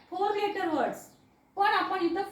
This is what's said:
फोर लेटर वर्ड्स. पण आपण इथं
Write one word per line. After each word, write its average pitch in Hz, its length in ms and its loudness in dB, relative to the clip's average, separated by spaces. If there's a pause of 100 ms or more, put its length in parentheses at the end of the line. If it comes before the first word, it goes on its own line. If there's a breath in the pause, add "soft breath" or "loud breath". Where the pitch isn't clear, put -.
(100)
फोर 403 240 0
लेटर 403 340 0
वर्ड्स. - 380 -2 (500)
पण 403 100 4
आपण 381 380 0
इथं 349 280 0